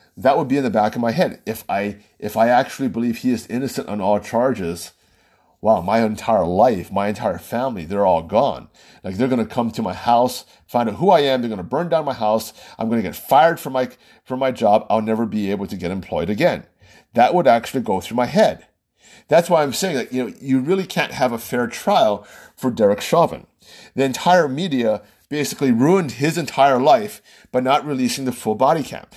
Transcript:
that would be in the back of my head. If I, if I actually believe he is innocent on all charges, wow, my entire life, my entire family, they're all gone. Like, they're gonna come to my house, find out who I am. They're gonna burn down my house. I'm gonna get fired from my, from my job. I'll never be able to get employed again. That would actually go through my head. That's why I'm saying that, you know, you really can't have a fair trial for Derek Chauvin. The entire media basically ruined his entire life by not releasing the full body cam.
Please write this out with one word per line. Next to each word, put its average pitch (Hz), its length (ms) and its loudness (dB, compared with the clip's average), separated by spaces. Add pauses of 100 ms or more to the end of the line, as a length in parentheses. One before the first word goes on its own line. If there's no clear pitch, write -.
(160)
that 131 200 2
would 147 120 0
be 135 80 2
in 139 80 0
the 117 60 -2
back 107 240 2
of 123 60 -4
my 117 120 0
head. 147 340 -2
If 110 220 -8
I, 101 300 -4 (200)
if - 180 -8
I 113 120 4
actually 131 400 2
believe 117 300 -4
he 127 120 -2
is 113 160 -2
innocent 127 420 -6
on 104 120 -6
all 101 200 0
charges, 107 720 -4 (680)
wow, 104 200 2
my 101 240 0
entire 107 400 0
life, 95 480 2
my 101 160 -2
entire 98 300 -4
family, 117 460 -6
they're 101 220 0
all 85 160 4
gone. 90 460 -2 (340)
Like, 95 140 -10
they're 123 120 0
gonna 117 180 -2
come 117 260 -4
to - 100 -6
my 92 120 -4
house, 120 500 0 (220)
find 120 220 -2
out 95 80 -6
who 175 140 0
I 170 100 6
am. 131 200 0
They're 120 100 -4
gonna 95 120 -8
burn 147 260 -4
down 160 160 0
my 139 80 -4
house. 110 400 -2 (260)
I'm 113 100 -4
gonna 113 140 0
get 85 140 -8
fired 156 420 2
from 135 140 -10
my, 127 160 -2 (360)
from 127 140 -8
my 135 120 0
job. 110 380 2
I'll 110 120 0
never 110 260 -2
be 101 240 -4
able 98 160 -4
to 98 100 -10
get 87 140 -6
employed 85 400 -4
again. 113 340 0 (500)
That 127 200 6
would 170 120 2
actually 117 360 2
go 95 180 -2
through 113 160 -8
my 123 100 0
head. 143 400 0 (640)
That's 165 200 4
why 160 140 4
I'm 139 100 -2
saying 175 240 -4
that, 117 160 -6
you 127 120 -2
know, 123 160 -8
you 131 200 0
really 180 260 -2
can't - 260 -4
have 123 200 0
a 113 60 -6
fair 123 280 -4
trial 117 600 0 (300)
for 127 140 -4
Derek 101 300 2
Chauvin. 160 460 0 (480)
The 131 100 0
entire 160 440 2
media 127 540 -2 (280)
basically 139 420 0
ruined 147 400 2
his 143 240 -2
entire 139 420 2
life 127 440 2 (280)
by 127 100 -2
not 135 260 2
releasing 131 400 -2
the 120 60 -2
full 110 220 -4
body 139 280 2
cam. - 240 -14 (100)